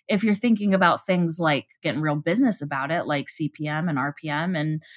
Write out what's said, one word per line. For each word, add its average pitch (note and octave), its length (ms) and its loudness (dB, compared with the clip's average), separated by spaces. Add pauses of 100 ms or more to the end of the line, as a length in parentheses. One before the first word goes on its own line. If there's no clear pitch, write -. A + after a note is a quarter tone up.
if G#3 160 2
you're G#3+ 100 4
thinking G#3 380 2
about F#3 320 4
things F3 340 0
like D3+ 280 2 (160)
getting D3+ 180 -2
real D3+ 160 0
business F#3+ 460 0
about C#3+ 280 -4
it, D#3+ 160 -2
like C#3+ 220 -2
C D#3 200 -4
P D3+ 200 -8
M D#3 200 -2
and D3 100 -2
R C#3+ 200 -4
P D#3+ 120 -10
M E3 260 -2
and D#3 260 -2 (140)